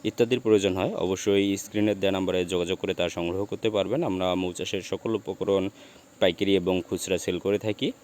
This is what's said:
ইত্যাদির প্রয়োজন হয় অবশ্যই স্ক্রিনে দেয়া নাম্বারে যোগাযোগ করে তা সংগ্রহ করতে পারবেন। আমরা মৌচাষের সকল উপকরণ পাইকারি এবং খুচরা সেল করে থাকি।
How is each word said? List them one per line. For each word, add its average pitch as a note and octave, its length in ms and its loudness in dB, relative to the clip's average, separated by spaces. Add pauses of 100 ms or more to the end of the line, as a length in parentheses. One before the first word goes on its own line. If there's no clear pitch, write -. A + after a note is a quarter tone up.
ইত্যাদির A#2+ 360 0
প্রয়োজন G2+ 340 6
হয় C3+ 120 0 (140)
অবশ্যই G2 400 2 (180)
স্ক্রিনে G#2+ 380 0
দেয়া F#2+ 160 2
নাম্বারে F#2 220 0 (140)
যোগাযোগ F2 300 0
করে F#2 160 -2
তা F2 60 2 (120)
সংগ্রহ F2 240 -2 (100)
করতে A2+ 240 -2
পারবেন। G2+ 240 0 (100)
আমরা F#2 180 0 (160)
মৌচাষের F#2 480 -4
সকল G#2+ 280 -4
উপকরণ G2 440 0 (580)
পাইকারি G2 400 2
এবং F#2 140 2 (120)
খুচরা F#2 380 -2
সেল F2+ 200 -2
করে G2+ 200 2
থাকি। A2 220 -4 (160)